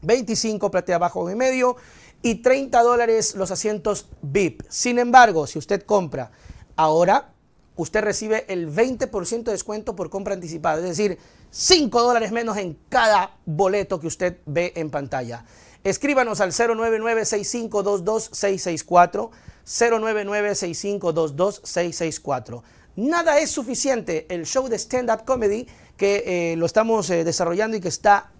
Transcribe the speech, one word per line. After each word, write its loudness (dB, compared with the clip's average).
veinticinco, 0
platea 0
abajo 0
y -6
medio, 2
y 0
treinta 4
dólares 4
los -4
asientos -4
vip. 0
Sin 0
embargo, 6
si -8
usted -4
compra -2
ahora, 4
usted -2
recibe -2
el -4
veinte 0
por -6
ciento -4
de -2
descuento -8
por -6
compra -4
anticipada, -2
es -4
decir, 0
cinco 0
dólares 0
menos -4
en -8
cada 2
boleto 0
que -6
usted -4
ve -2
en -6
pantalla. -8
Escríbanos 0
al 0
cero 2
nueve 0
nueve 0
seis -4
cinco -4
dos 0
dos -2
seis -2
seis -4
cuatro, 4
cero 0
nueve -2
nueve -2
seis -6
cinco -4
dos -2
dos 0
seis -4
seis -4
cuatro. -8
Nada 2
es 0
Suficiente, -2
el -6
show -2
de -2
stand-up -2
comedy 0
que, 0
eh, -2
lo 0
estamos, 2
eh, 2
desarrollando 0
y -4
que -4
está 2